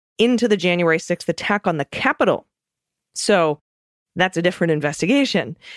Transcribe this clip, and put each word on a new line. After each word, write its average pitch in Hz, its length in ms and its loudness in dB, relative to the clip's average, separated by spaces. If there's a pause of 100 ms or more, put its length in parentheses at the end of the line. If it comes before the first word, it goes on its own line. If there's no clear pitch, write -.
(180)
into 233 300 2
the 208 100 2
January 175 420 2
sixth - 300 -6
attack - 380 -2
on 165 100 0
the 139 80 -2
Capitol. 226 640 -2 (680)
So 165 460 0 (540)
that's 180 220 0
a 165 40 0
different 175 300 0
investigation. 160 840 0 (220)